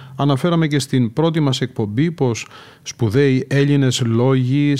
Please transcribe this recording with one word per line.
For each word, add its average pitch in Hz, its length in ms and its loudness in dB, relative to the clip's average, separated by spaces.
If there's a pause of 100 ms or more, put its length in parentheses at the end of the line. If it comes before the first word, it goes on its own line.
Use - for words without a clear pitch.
(160)
αναφέραμε 156 520 0
και 147 120 0
στην 127 340 -2
πρώτη 165 260 0
μας 139 220 0
εκπομπή 123 500 -2
πως 127 360 -4 (340)
σπουδαίοι 131 680 0
Έλληνες 139 560 2
λόγοι, 131 720 0